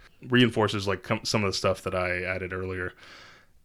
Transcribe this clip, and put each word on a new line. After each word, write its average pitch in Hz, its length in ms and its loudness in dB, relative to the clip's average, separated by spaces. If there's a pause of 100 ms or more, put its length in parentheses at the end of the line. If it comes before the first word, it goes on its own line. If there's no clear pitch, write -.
(280)
reinforces, 113 600 4
like, 95 140 -2
com-, 110 220 -4
some 107 200 0
of 98 80 0
the - 40 -4
stuff - 260 0
that 92 120 -4
I 90 280 -2
added 92 320 -6
earlier. 92 400 -6 (720)